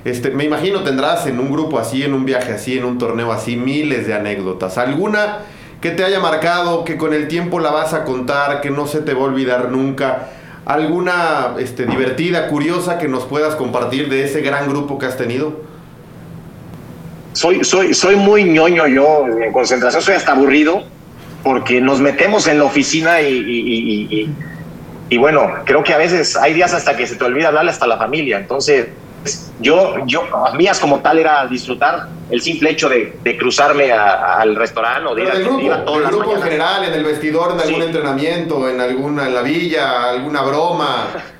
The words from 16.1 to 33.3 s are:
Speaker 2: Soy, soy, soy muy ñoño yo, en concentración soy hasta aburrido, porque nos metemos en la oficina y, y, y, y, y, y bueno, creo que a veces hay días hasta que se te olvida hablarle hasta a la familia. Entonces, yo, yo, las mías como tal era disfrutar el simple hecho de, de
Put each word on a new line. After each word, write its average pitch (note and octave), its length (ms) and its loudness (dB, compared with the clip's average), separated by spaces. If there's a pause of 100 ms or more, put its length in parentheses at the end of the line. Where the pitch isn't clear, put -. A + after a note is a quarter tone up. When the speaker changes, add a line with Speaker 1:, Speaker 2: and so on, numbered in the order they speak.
Speaker 2:
Soy, F3+ 320 2
soy, F3+ 300 4
soy G3 220 4
muy G3+ 280 6
ñoño E3 420 6
yo, C#3 400 6
en A2+ 260 0
concentración B2+ 500 2
soy G3 120 4
hasta D#3 180 2
aburrido, D3 520 4 (580)
porque B2 380 2
nos C3+ 200 4
metemos D#3 460 2
en D3+ 120 4
la D3 60 6
oficina D#3+ 580 2
y, C#3+ 120 2
y, B2 40 0
y, A#2 540 -2
y, G#2 280 -2
y, C#3+ 140 -6 (760)
y B2 60 2
bueno, C3+ 320 4 (160)
creo C#3+ 180 4
que D#3+ 120 0
a D3 40 4
veces E3+ 380 2
hay C#3+ 160 4
días F3 220 2
hasta D3 220 0
que A#2 100 -2
se A#2 100 -8
te B2+ 80 -2
olvida C#3 240 2
hablarle D#3 220 2
hasta - 160 -2
a - 20 2
la A2+ 80 2
familia. B2 420 -2
Entonces, C3 500 0 (720)
yo, D3+ 460 4
yo, D#3+ 180 -2 (200)
las - 100 0
mías F3+ 260 2
como C#3+ 200 2
tal D#3 180 4
era D3 280 4
disfrutar B2+ 640 -2 (220)
el A#2+ 120 0
simple D#3 280 0
hecho D#3 180 0
de, A#2 340 0
de A#2+ 160 -2